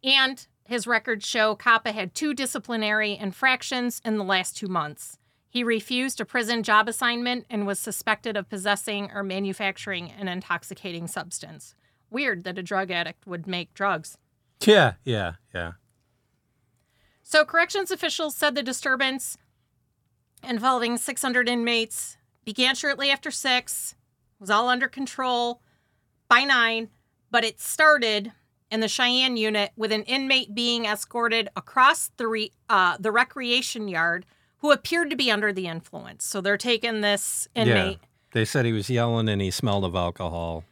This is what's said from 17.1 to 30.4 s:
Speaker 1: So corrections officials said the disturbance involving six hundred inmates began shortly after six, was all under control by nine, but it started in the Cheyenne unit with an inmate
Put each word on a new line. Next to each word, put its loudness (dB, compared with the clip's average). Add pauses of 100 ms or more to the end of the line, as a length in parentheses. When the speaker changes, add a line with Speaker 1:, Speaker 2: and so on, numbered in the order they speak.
Speaker 1:
So 4
corrections 0
officials -2
said 2
the -2
disturbance -2 (1040)
involving 0
six -6
hundred 2
inmates -2 (280)
began 0
shortly -2
after -2
six, -4 (460)
was -14
all 4
under 0
control -4 (680)
by 6
nine, 2 (420)
but 2
it -4
started 4 (380)
in 0
the 2
Cheyenne 2
unit 0
with -2
an 0
inmate 0